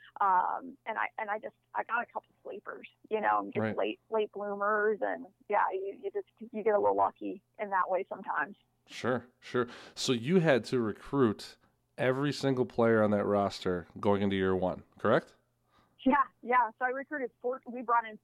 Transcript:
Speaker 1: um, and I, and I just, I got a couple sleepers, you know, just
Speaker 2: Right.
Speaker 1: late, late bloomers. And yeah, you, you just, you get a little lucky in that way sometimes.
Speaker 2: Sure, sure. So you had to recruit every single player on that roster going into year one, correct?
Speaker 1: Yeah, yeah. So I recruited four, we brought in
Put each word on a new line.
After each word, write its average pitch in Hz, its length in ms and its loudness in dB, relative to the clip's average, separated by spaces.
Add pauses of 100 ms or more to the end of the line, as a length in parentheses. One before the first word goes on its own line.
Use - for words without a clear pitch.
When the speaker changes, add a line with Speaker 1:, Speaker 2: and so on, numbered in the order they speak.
(180)
Speaker 1:
um, - 680 0
and 220 140 -4
I, 214 80 -2 (100)
and 214 140 -6
I 214 80 -4
just, - 160 -12 (180)
I 208 120 -2
got 233 180 -4
a - 100 -6
couple - 160 -10 (140)
sleepers, - 440 -14 (220)
you 214 120 -2
know, 107 240 2
just 196 120 -8
Speaker 2:
Right. - 200 0
Speaker 1:
late, - 220 -2 (120)
late 220 220 0
bloomers. 208 680 0
And 196 240 -4 (240)
yeah, 202 220 2
you, 190 320 -6
you - 80 -6
just, - 160 -6 (240)
you 214 120 -6
get 214 120 4
a 202 40 4
little 196 180 2
lucky 196 440 -2 (160)
in 202 140 -8
that 185 180 2
way 190 180 0
sometimes. 185 480 -6 (300)
Speaker 2:
Sure, 117 400 -4 (140)
sure. 123 280 -2 (280)
So - 180 -2
you 139 280 2
had 139 240 4
to 131 140 0
recruit 113 760 0 (420)
every 131 360 0
single 127 320 0
player 113 360 4
on 104 100 4
that 101 140 2
roster 98 640 0 (120)
going 101 220 2
into 98 140 2
year 95 200 2
one, 90 280 -2 (160)
correct? 120 340 2 (720)
Speaker 1:
Yeah, 269 100 6 (280)
yeah. 240 340 2
So 254 80 -2
I 254 40 0
recruited 269 420 -6 (100)
four, 247 240 -4
we 247 160 -10
brought 233 280 0
in 214 140 -16